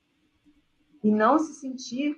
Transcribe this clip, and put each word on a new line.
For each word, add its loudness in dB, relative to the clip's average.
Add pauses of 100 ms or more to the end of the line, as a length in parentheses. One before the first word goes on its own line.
(1040)
E 4
não 4
se -6
sentir -8